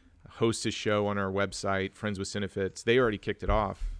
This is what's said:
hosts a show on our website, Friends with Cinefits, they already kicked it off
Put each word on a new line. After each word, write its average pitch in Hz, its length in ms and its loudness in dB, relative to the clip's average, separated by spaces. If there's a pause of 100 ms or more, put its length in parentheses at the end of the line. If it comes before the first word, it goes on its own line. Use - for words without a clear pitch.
(280)
hosts - 380 0
a 113 60 0
show 104 360 0
on 101 100 -2
our 98 140 0
website, 98 640 -2
Friends 104 240 -4
with 98 80 -4
Cinefits, 98 560 -4
they 120 140 6
already 113 200 4
kicked - 260 -6
it 90 60 -2
off 101 500 0